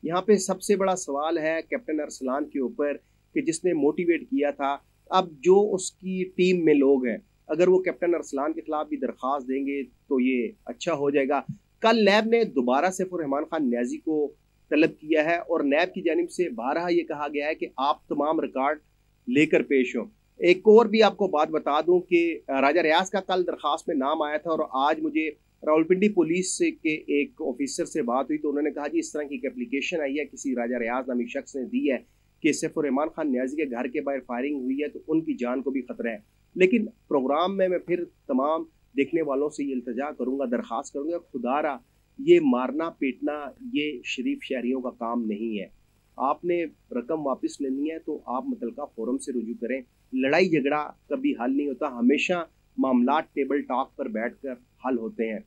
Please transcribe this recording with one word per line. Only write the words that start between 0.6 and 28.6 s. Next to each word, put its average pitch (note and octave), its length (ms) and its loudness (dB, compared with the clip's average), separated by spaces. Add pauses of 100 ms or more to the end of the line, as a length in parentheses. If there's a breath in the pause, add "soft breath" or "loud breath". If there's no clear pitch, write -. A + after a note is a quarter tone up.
बड़ा F#3+ 180 2
सवाल D#3 440 -2
है D#3+ 240 0
कैप्टन D3+ 360 -6
अरसलान C#3+ 460 -4
के C#3+ 160 -6
ऊपर C#3+ 320 -2 (420)
कि D#3 80 -2
जिसने E3 320 -2
मोटिवेट D#3 480 2
किया C#3 300 0
था। C#3+ 220 -2 (360)
अब F3 300 0
जो F#3 200 6
उसकी F#3 640 -2
टीम F3+ 420 2
में D3+ 80 6
लोग C3+ 320 4
हैं, G#2+ 160 -4 (280)
अगर E3 180 2
वो F#3 100 6
कैप्टन F3 340 0
अरसलान D3 400 -2
के D#3+ 80 -8
खिलाफ D3+ 280 -6
भी D3+ 80 -6
दरख्वास्त B2+ 500 -4
देंगे C#3 360 -4
तो B2+ 380 -4
ये B2 340 0 (120)
अच्छा - 260 -6
हो C#3+ 180 0
जाएगा। C#3 340 2 (380)
कल A3+ 140 6
नैब G#3+ 300 6
ने A3+ 180 4
दोबारा C3+ 460 2
सैफुर F3+ 320 -4
रहमान C#3+ 220 -2
खान D#3+ 240 -2
न्याजी B2 280 -2
को D3+ 400 -2 (340)
तलब D#3 200 4
किया D#3 320 0
है E3+ 160 0
और D#3+ 260 -2
नैब D3 300 2
की F#3+ 60 -6
जानिब E3 280 0
से F3 220 -2
बारहा C#3 380 -4
ये F3 140 2
कहा D3 260 -6
गया D3 180 -4
है D#3+ 80 -2
कि D#3+ 120 -8 (140)
आप C#3+ 300 0
तमाम D3+ 300 0
record C#3+ 380 -2 (500)
लेकर D3+ 340 4
पेश C3 340 0
हों। A2 100 -4 (340)
एक F3+ 280 4
और A3 200 10
भी G#3+ 120 4
आपको G3 280 4
बात D3+ 220 2
बता D3+ 320 0
दूं F3 180 6
कि, E3+ 500 0
अ, C3+ 100 0
राजा D3+ 200 4
रियाज E3 300 2
का G3+ 100 -2
कल F#3 220 0
दरख्वास्त D#3 460 -2
में E3 80 -2
नाम D3 260 0
आया D3+ 160 -2
था E3 120 -6
और D#3 260 -2
आज D#3 260 2
मुझे D#3 260 -2 (340)
रावलपिंडी D#3+ 460 4
पुलिस F3+ 500 2
से E3+ 120 2
के D#3 240 -4 (260)
एक C3+ 220 -6
officer C#3 420 -4
से D3+ 180 -4
बात B2 240 0
हुई D3+ 120 -2
तो D3+ 100 -2
उन्होंने C#3+ 220 -2